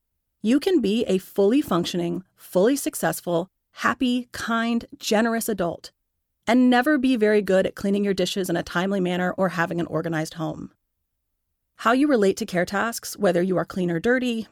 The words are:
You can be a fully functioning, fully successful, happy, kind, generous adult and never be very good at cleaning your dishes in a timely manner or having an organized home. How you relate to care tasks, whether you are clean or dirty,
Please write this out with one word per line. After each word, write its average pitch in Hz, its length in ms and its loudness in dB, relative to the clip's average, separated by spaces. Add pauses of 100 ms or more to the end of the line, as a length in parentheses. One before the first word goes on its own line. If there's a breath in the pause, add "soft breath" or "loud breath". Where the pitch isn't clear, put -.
(440)
You 247 160 2
can 359 200 2
be 220 260 0
a 190 120 2
fully 202 420 2
functioning, 175 640 -2 (120)
fully 214 400 0
successful, 175 760 -4 (220)
happy, 247 600 -2
kind, 233 540 -4 (140)
generous 226 500 0
adult 185 400 -6 (580)
and 247 220 6
never 254 300 4
be 262 160 2
very 214 260 4
good 190 240 4
at - 80 -6
cleaning 202 300 -2
your 202 100 0
dishes 185 380 -2
in 170 40 0
a 175 60 -2
timely 196 380 -2
manner 180 320 0
or 185 180 0
having 170 300 -2
an 160 80 -4
organized 160 480 -4
home. 156 360 -8 (1040)
How 226 140 0
you 269 160 2
relate 202 300 2
to 214 80 -6
care 180 200 -2
tasks, 214 520 -6
whether 180 240 2
you 185 160 0
are 165 80 -2
clean 180 240 -4
or 165 100 -2
dirty, 240 520 -2